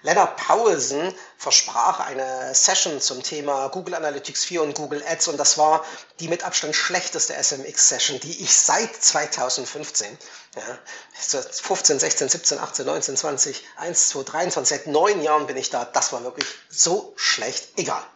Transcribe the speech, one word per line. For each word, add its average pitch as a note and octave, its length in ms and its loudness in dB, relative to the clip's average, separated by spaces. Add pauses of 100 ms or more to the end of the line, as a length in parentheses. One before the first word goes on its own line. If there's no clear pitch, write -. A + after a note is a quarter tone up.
Leonard F3 340 4
Paulsen E3+ 760 2 (260)
versprach B2 600 2
eine C3 540 -6
Session E3 480 2
zum C3 220 -2
Thema C#3+ 460 -2
Google F3+ 260 -6
Analytics C#3+ 500 -4
vier E3+ 160 -2
und D3 140 0
Google D3 280 -6
Ads E3 260 0
und D3 80 -4
das E3 200 4
war D#3 260 6 (360)
die D#3+ 80 -8
mit F3 160 -2
Abstand D#3 320 -2
schlechteste - 580 0
S - 180 0
M C#3 140 -6
X-Session, C#3+ 540 2
die E3+ 240 -10
ich - 120 4
seit A3+ 400 2
zweitausendfünfzehn, C#3 1200 -2 (400)
ja, A2 240 -12 (400)
so - 220 -2
fünfzehn, - 580 2
sechzehn, D3 300 0
siebzehn, C#3+ 300 0
achtzehn, - 260 -6
neunzehn, C#3+ 320 -2
zwanzig, C#3 480 -2 (120)
eins, E3 320 0
zwei, C#3 120 -4
dreiundzwanzig, D3+ 560 0
seit D3 100 -8
neun E3 360 4
Jahren D3+ 240 4
bin C3 100 -6
ich - 140 -4
da, A#2+ 140 -2
das - 280 0
war A#2+ 100 -6
wirklich B2+ 240 -4 (220)
so - 460 2
schlecht, - 640 -2
egal. - 260 -2 (120)